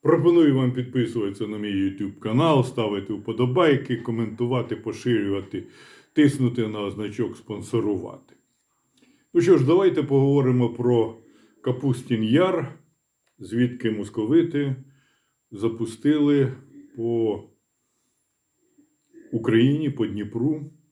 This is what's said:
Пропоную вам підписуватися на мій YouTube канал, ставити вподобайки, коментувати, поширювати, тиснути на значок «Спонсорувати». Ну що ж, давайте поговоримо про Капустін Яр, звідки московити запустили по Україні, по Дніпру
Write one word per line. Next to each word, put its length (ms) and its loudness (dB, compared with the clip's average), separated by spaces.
Пропоную 520 4
вам 180 2
підписуватися 720 -4
на 120 -8
мій 160 -4
YouTube 440 -4
канал, 460 2
ставити 480 -4
вподобайки, 840 0
коментувати, 800 -4
поширювати, 920 -4
тиснути 560 2
на 220 -6
значок 460 -6
«Спонсорувати». 1000 -6
Ну 80 4
що 180 6
ж, 80 2
давайте 360 4
поговоримо 680 2
про 480 0
Капустін 640 -2
Яр, 540 0
звідки 520 -2
московити 880 -2
запустили 1000 0
по 460 -2
Україні, 580 2
по 160 -2
Дніпру 640 -4